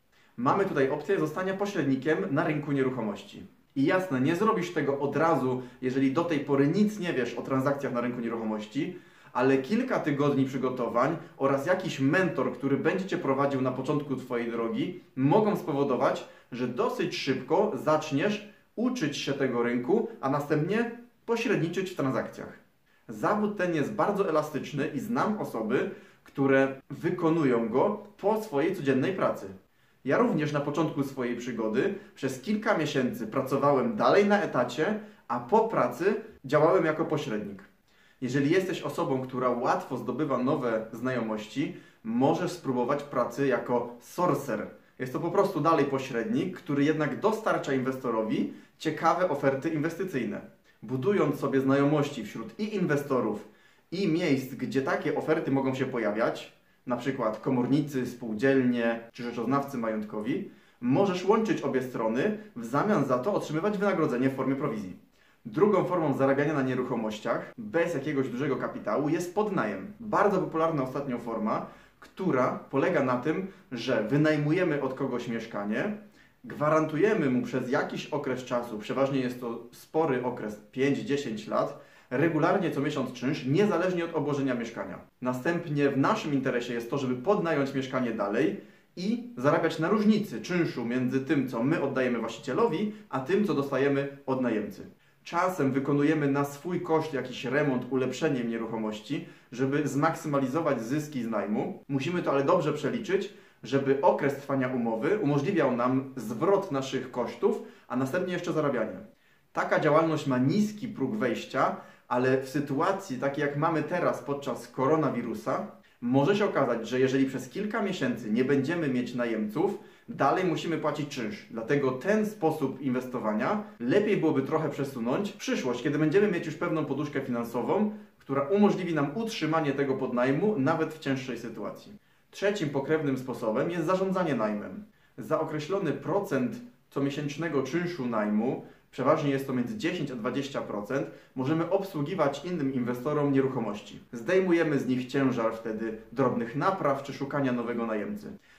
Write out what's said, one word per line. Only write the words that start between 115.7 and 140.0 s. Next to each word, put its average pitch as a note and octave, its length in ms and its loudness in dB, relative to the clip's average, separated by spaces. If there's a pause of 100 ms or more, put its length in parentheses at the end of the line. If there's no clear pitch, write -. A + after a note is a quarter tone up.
może C#3 340 4
się G#3 100 2
okazać, A#2 440 0
że B2+ 100 0
jeżeli C3 260 4
przez - 240 -4
kilka G#3+ 320 -4
miesięcy B2 500 -2
nie B2 140 2
będziemy C#3+ 420 2
mieć B2 280 -2
najemców, A#2+ 640 0 (300)
dalej E3 360 2
musimy D#3+ 320 -2
płacić D3 320 -2
czynsz. G#2+ 420 -8
Dlatego B2+ 400 0
ten G#3 340 2
sposób - 560 -2
inwestowania B2 800 0 (160)
lepiej F#3+ 380 2
byłoby D3 240 2
trochę D#3 280 0
przesunąć C3+ 640 -2
w - 60 -16
przyszłość, G#3 460 -4
kiedy D3+ 160 0
będziemy F#3 320 4
mieć E3+ 140 -2
już D3+ 100 -6
pewną D#3+ 300 -2
poduszkę C#3 360 -4
finansową, B2 680 0 (280)
która C#3 220 -2
umożliwi F#3+ 520 2
nam C#3+ 240 0
utrzymanie D#3+ 540 0
tego C3+ 220 0
podnajmu C3+ 640 2
nawet D#3 340 2
w - 60 -16
cięższej B2+ 380 -4
sytuacji. G#2 600 -10 (340)
Trzecim G3 380 0
pokrewnym C#3+ 480 0
sposobem B2 540 -2
jest E3 140 -2
zarządzanie F#3 500 2
najmem. G#2+ 480 -2 (340)
Za D3+ 220 -2
określony D#3 520 -2
procent C#3 640 -2 (340)
comiesięcznego C#3+ 720 -2
czynszu E3 420 -2
najmu, A2 600 0 (260)
przeważnie C#3+ 400 2
jest C3+ 160 0
to C3+ 60 -4
między A2 240 -2
dziesięć D#3 340 -2